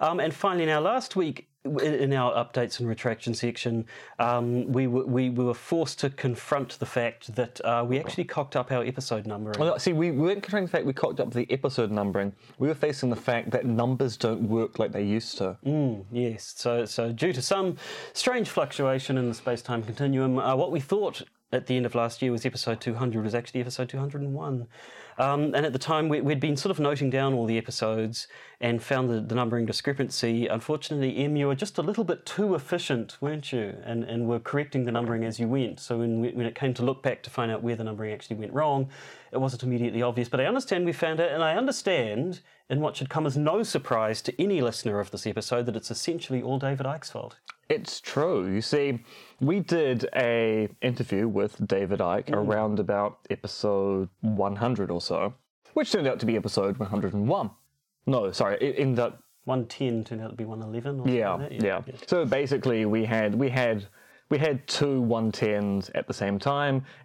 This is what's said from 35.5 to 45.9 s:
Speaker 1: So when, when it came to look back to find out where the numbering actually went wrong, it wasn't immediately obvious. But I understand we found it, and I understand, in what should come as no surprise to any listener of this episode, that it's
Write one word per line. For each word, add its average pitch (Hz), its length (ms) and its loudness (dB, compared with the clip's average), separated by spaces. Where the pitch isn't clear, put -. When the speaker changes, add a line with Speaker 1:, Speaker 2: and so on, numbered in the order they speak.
Speaker 1:
So 120 180 -4
when, 117 220 0
when 120 260 -2
it 117 80 -4
came 135 200 -2
to 120 100 -2
look 131 180 -2
back 123 220 -2
to - 60 -14
find 117 200 -2
out 110 140 -4
where 117 100 0
the 113 80 -6
numbering 107 300 -6
actually 107 240 -8
went 107 160 -8
wrong, 139 380 2
it 127 60 -2
wasn't 131 260 -2
immediately 120 380 0
obvious. 120 260 0
But 131 120 0
I 131 40 4
understand 190 400 0
we 170 80 2
found 160 260 0
it, 165 140 2
and 160 100 0
I 160 140 2
understand, 175 840 0
in 139 100 2
what 151 140 0
should 135 140 -6
come 156 180 0
as 135 100 0
no 160 280 2
surprise 110 580 0
to - 180 -4
any 190 200 4
listener 110 400 0
of 98 100 -4
this - 160 -6
episode, 117 400 0
that 110 80 -2
it's - 160 -6